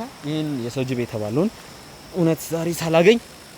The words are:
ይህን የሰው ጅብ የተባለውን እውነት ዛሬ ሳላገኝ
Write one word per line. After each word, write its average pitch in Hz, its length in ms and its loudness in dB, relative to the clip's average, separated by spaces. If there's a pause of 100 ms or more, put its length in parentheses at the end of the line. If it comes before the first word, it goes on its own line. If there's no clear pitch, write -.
(220)
ይህን 151 260 -4 (120)
የሰው 120 240 -4
ጅብ 127 160 -4
የተባለውን 117 500 -2 (640)
እውነት 165 320 0
ዛሬ 165 280 -4
ሳላገኝ 170 460 4 (400)